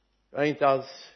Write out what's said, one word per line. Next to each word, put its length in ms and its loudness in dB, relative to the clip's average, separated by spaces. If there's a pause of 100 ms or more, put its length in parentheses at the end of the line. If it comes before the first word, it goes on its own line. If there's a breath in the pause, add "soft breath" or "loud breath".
(300)
Jag 80 -10
har 80 0
inte 200 0
alls 500 -2